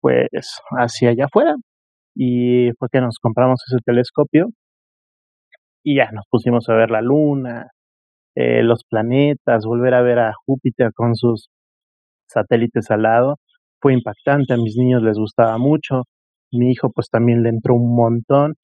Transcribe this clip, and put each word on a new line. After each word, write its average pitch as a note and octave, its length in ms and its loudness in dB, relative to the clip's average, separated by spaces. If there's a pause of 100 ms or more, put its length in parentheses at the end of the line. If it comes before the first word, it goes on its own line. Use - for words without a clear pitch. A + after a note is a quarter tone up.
pues, - 600 -2 (100)
hacia A#2+ 400 -2
allá A#2+ 160 -2
afuera. D4 300 0 (600)
Y B2 640 0
fue B2 120 -6
que C3+ 100 0
nos A#2+ 200 -4
compramos B2+ 480 0
ese B2+ 160 -2
telescopio C#3+ 640 0 (1400)
y D3 120 0
ya A#2+ 140 2
nos G#2 200 -12
pusimos A#2+ 380 0
a A2+ 60 2
ver A2+ 160 4
la A2 120 -2
luna, C3+ 680 -2 (680)
eh, A#2+ 280 0
los A#2 260 0
planetas, A#2+ 800 0
volver A#2+ 280 0
a B2 80 4
ver B2 160 2
a A2 140 0 (140)
Júpiter C3 480 -2
con A#2 200 0
sus A2+ 340 -2 (800)
satélites A2+ 640 -2
al G#2+ 120 0
lado. A#2+ 340 2 (440)
Fue C#3 120 2
impactante, B2+ 600 -2
a - 20 0
mis A2+ 200 -2
niños B2 260 2
les A2 160 0
gustaba A2+ 400 0
mucho, C3+ 460 -2 (460)
mi B2 220 0
hijo, B2 180 -2
pues, - 200 -8
también A#2 320 2
le A#2 80 0
entró A2+ 240 0
un A#2+ 200 0
montón. A#2+ 680 0